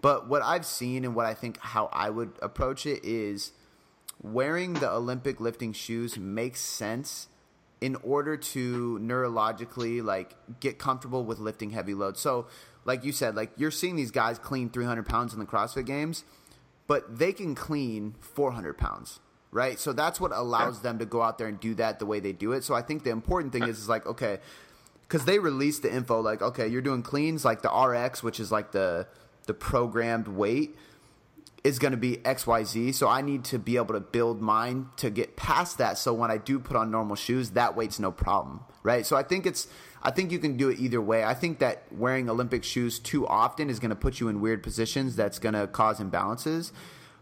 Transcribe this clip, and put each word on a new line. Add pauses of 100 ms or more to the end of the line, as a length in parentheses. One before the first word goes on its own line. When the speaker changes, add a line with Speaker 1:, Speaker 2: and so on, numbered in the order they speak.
Speaker 1:
But
what
I've
seen
and
what
I
think
how
I
would
approach
it
is (680)
wearing
the
Olympic
lifting
shoes
makes
sense (540)
in
order
to
neurologically,
like, (240)
get
comfortable
with
lifting
heavy
loads.
So, (400)
like
you
said,
like,
you're
seeing
these
guys
clean
three
hundred
pounds
in
the
CrossFit
Games, (600)
but
they
can
clean
four
hundred
pounds, (300)
right?
So
that's
what
allows
Speaker 2:
Yeah.
Speaker 1:
them
to
go
out
there
and
do
that
the
way
they
do
it.
So
I
think
the
important
thing
is,
is
like,
okay, (680)
'cause
they
release
the
info,
like,
"Okay,
you're
doing
cleans,
like,
the
R
X,"
which
is,
like,
the, (400)
the
programmed
weight, (840)
"is
gonna
be
X
Y
Z,
so
I
need
to
be
able
to
build
mine
to
get
past
that,
so
when
I
do
put
on
normal
shoes,
that
weight's
no
problem," (220)
right?
So
I
think
it's, (360)
I
think
you
can
do
it
either
way.
I
think
that
wearing
Olympic
shoes
too
often
is
gonna
put
you
in
weird
positions
that's
gonna
cause
imbalances. (500)